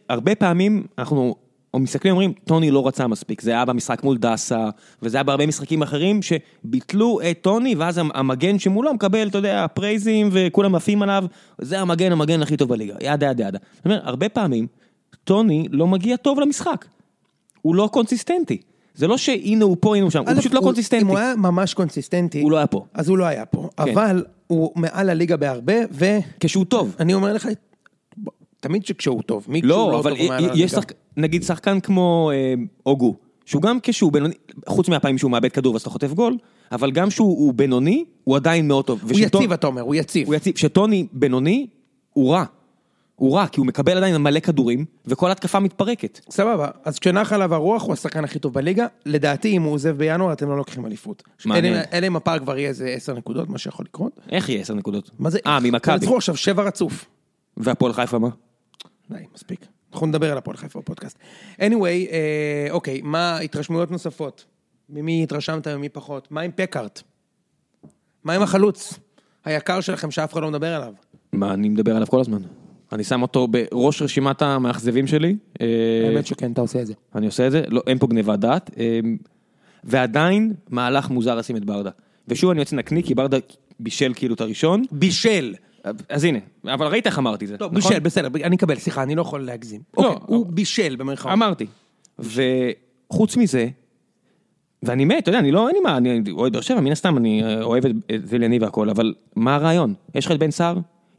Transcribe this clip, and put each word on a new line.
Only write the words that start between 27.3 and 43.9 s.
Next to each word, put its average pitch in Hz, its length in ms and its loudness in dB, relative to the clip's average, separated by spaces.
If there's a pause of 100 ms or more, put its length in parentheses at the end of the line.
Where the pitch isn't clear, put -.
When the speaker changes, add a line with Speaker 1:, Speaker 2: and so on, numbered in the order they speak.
Speaker 2:
לך, 220 140 -4 (720)
בוא, 208 160 -12 (260)
תמיד 180 260 -2
שכשהוא 127 360 -2
טוב, 104 260 -4
מי 151 140 -2
Speaker 1:
לא, 143 140 6
Speaker 2:
כשהוא 208 160 4
לא 123 80 2
Speaker 1:
אבל 147 120 2
Speaker 2:
טוב, 131 80 -2
הוא 165 100 2
מעל 143 140 0
Speaker 1:
י-, 180 40 4
י-, - 20 0
יש - 40 0
Speaker 2:
הליגה. 175 140 4
Speaker 1:
שחק-, - 260 -2 (240)
נגיד 160 260 0
שחקן 190 360 0
כמו, 175 540 4
אה, 131 200 0 (320)
אוגו, 123 300 4 (300)
שהוא 147 160 -2
גם 233 220 2
כשהוא 196 280 2
בינוני, 147 220 0 (340)
חוץ - 220 0
מהפעמים 139 280 2
שהוא 131 140 0
מאבד 120 200 2
כדור 127 220 2
ואז 110 80 -4
אתה 117 80 -10
חוטף 139 240 -6
גול, 233 240 2 (340)
אבל 131 200 -2
גם 175 180 2
שהוא, 196 300 2
הוא 143 140 4
בינוני, 143 520 2 (180)
הוא 131 120 4
עדיין 160 320 2
מאוד 135 180 2
טוב. 113 180 -2
Speaker 2:
הוא 110 80 -2
Speaker 1:
ושטו-, 202 260 4
Speaker 2:
יציב, 196 140 4
אתה 160 160 0
אומר, 127 140 -4
הוא 135 140 -2
יציב. 156 320 0
Speaker 1:
הוא 151 80 2
יציב. 160 220 -2
שטוני 190 540 2
בינוני, 139 560 2 (460)
הוא 135 200 4
רע. 180 100 2 (720)
הוא 135 200 2
רע, 196 120 2
כי - 120 -4
הוא 131 80 2
מקבל 143 300 2